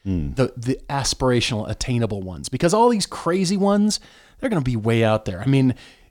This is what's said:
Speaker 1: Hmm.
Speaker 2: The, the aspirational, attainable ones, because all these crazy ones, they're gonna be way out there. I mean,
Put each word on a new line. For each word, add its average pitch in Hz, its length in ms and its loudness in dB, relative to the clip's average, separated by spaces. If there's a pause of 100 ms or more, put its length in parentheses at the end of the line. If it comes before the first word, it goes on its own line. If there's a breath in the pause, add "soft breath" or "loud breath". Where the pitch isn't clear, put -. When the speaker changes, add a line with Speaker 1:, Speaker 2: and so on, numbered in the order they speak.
Speaker 1:
Hmm. 80 300 -2
Speaker 2:
The, 123 200 0
the 123 240 -4 (100)
aspirational, 123 800 -2
attainable 110 520 -2
ones, 90 260 -10
because 165 260 0
all 226 140 6
these 220 180 0
crazy 185 520 -2
ones, 202 420 2 (400 soft breath)
they're 269 100 -4
gonna 175 120 0
be 127 160 -2
way 113 260 2
out 110 220 2
there. 92 160 -6
I 127 40 -4
mean, 135 300 4 (360 soft breath)